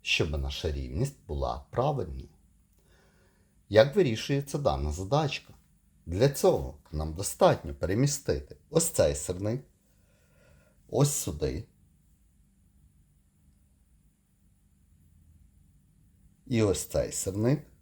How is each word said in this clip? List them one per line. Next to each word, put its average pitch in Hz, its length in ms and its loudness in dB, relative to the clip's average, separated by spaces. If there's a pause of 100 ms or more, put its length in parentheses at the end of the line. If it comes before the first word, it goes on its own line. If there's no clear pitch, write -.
щоб - 300 0
наша 73 400 -4
рівність 69 460 -6 (100)
була 65 420 -6
правильною. 113 600 -4 (1400)
Як 113 260 8
вирішується 143 640 0
дана 76 340 0
задачка? 123 640 -2 (520)
Для 98 240 2
цього 110 480 0 (140)
нам 78 220 -4
достатньо 101 640 0
перемістити 98 800 -2 (120)
ось 160 200 0
цей 76 260 2
сірник, 104 500 -6 (1200)
ось 143 240 2
сюди, 73 540 -4 (4000)
і 113 160 4
ось 95 220 2
цей - 260 -2
сірник 110 560 -2 (140)